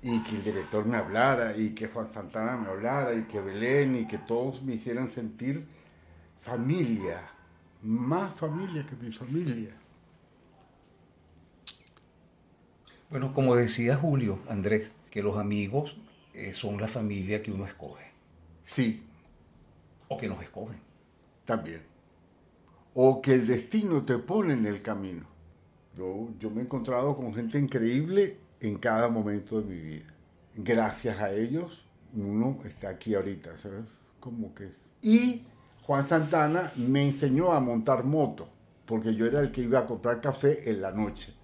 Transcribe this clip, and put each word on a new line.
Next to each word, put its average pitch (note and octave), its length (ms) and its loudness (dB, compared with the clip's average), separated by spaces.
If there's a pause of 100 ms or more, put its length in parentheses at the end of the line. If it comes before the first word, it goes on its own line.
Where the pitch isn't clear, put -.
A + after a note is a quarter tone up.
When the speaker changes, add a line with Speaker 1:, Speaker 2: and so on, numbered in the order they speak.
Speaker 1:
Y A#2 220 0
que A2 140 -6
el G2 80 -6
director G#2 420 -2
me A#2 100 0
hablara, A2 600 2
y G#2+ 140 0
que - 180 -8
Juan A2 180 -6
Santana A2 500 -6
me A2 120 -6
hablara, A#2+ 460 -2
y A2 100 -2
que G#2+ 160 -6
Belén, B2+ 560 2
y A2+ 100 -2
que G#2+ 120 -6
todos B2+ 440 -2
me C3 120 -4
hicieran A#2+ 360 -4
sentir C3 560 -6 (760)
familia, A#2 800 -2 (640)
más B2+ 520 0
familia D#3+ 520 -4
que C3+ 100 -12
mi A#2 140 -10
familia. B2+ 600 -4 (3500)
Speaker 2:
Bueno, C3+ 240 -4
como C3 220 6
decía A#2+ 400 4
Julio, C3+ 420 2 (100)
Andrés, G#2 440 0 (180)
que G2+ 120 -4
los G2+ 140 0
amigos, G#2 600 -2 (360)
eh, G2 220 -10
son G2+ 260 -4
la A2 60 -2
familia G#2 560 -2
que A2 80 -6
uno F#2+ 160 -4
escoge. - 380 -14 (600)
Speaker 1:
Sí. A2+ 400 -2 (1040)
Speaker 2:
O B2+ 80 -4
que A2 120 -4
nos F2 140 -6
escogen. G2+ 380 -12 (640)
Speaker 1:
También. E2+ 380 -4 (1120)
O C3 260 8
que C3+ 140 6
el B2 120 6
destino D#3 580 2
te B2 140 2
pone F3+ 340 2
en A2+ 140 2
el G2+ 140 -2
camino. G2 460 -6 (720)
Yo, F#2+ 320 -6 (100)
yo G#2+ 120 -6
me G#2+ 100 -4
he B2+ 40 -4
encontrado B2+ 520 -2
con A#2+ 180 -6
gente A#2 240 -2
increíble C#3 800 2 (220)
en G#2+ 160 -2
cada A2+ 320 2
momento G#2+ 520 -2
de G2+ 60 -4
mi F2+ 140 -8
vida. D#2 340 -12 (400)
Gracias G#2+ 680 0
a G2+ 120 0
ellos, C3+ 540 -2 (280)
uno A2 500 0
está G2 260 -10
aquí G#2+ 240 -4
ahorita, F#2 440 -4
¿sabes? G2+ 260 -12 (360)
Como A#2 340 -10
que G2+ 120 -14
es. F2+ 80 -16 (280)
Y A#3+ 440 6 (360)
Juan C#3 240 2
Santana D#3+ 680 4
me B2+ 260 4
enseñó C#3+ 500 4
a D3+ 80 4
montar A#2+ 440 2
moto, - 420 2 (380)
porque A2 300 0
yo A2 100 2
era C3 160 4
el C3+ 100 2
que B2 120 -4
iba A#2+ 160 4
a A#2 80 2
comprar A#2+ 340 0
café C#3 500 2
en G2 120 0
la F#2+ 100 -4
noche. G2+ 520 -4